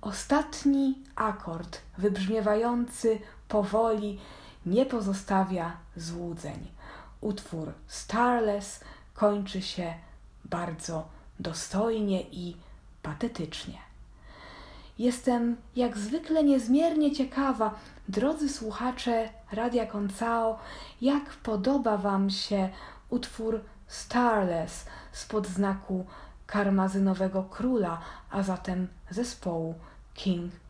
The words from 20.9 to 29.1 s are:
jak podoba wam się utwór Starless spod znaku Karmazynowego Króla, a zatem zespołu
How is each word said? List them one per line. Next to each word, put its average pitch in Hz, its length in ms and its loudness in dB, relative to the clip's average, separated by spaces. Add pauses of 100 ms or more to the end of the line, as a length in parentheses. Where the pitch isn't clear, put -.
jak 285 280 2
podoba 220 680 2
wam 196 320 2
się 196 400 0 (400)
utwór 226 520 -2 (260)
Starless 196 1000 0 (260)
spod 208 360 -4
znaku 190 580 -2 (420)
Karmazynowego 190 960 2
Króla, 196 560 0 (320)
a 196 120 0
zatem 185 440 -2 (220)
zespołu 175 680 -2 (380)